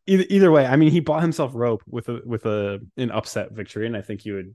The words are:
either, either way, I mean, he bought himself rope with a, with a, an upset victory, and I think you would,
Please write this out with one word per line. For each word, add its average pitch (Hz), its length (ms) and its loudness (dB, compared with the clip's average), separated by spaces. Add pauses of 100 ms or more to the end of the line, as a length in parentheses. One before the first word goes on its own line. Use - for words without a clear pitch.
either, 190 220 4
either 196 240 6
way, 143 140 6
I 131 100 2
mean, 156 160 6
he 170 80 4
bought 156 220 -2
himself 160 300 -2
rope 117 320 -2
with 120 240 -10
a, 120 160 -8
with 117 220 -6
a, 101 320 -4 (180)
an 127 140 -4
upset 107 400 -6
victory, 107 380 -10
and 117 80 -8
I 101 60 -10
think 101 220 -12
you 104 100 -8
would, 98 200 -12